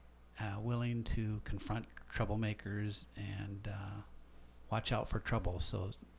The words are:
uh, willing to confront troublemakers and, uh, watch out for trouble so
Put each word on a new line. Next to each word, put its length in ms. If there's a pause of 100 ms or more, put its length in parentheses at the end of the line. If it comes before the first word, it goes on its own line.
(400)
uh, 200
willing 440
to 400
confront 420 (260)
troublemakers 920 (120)
and, 520
uh, 320 (680)
watch 220
out 160
for 120
trouble 400
so 300 (280)